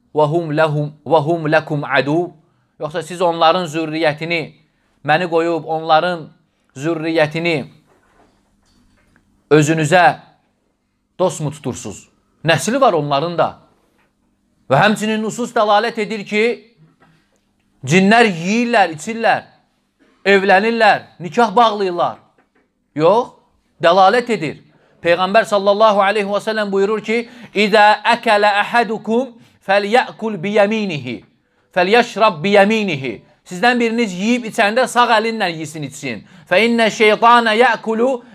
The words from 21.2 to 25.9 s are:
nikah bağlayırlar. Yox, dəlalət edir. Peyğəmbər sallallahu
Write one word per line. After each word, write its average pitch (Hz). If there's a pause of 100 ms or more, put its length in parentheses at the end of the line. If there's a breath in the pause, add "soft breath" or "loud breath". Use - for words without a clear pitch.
nikah 196
bağlayırlar. 190 (800)
Yox, 190 (480)
dəlalət 196
edir. 151 (420 soft breath)
Peyğəmbər 185
sallallahu 202